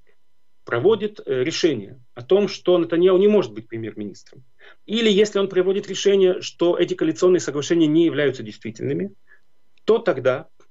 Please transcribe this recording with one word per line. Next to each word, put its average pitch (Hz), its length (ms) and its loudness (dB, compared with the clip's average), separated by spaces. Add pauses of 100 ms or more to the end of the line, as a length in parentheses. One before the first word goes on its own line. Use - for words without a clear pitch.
(640)
проводит, 202 600 0
э, 131 180 -4
решение 131 580 -4 (140)
о 123 80 -16
том, 196 240 2
что 180 320 0
Нетаньяху 175 400 2
не 202 100 4
может 175 240 2
быть 107 160 -14
премьер-министром, 107 760 -12 (440)
или 220 240 0
если 208 280 2
он 196 100 0
проводит 190 400 -2
решение, 190 540 2
что - 340 0
эти 180 180 -2
коалиционные 175 460 2
соглашения 151 460 0
не 160 180 4
являются 139 380 -2
действительными, 131 720 -8 (720)
то 220 140 2
тогда 131 500 -2 (220)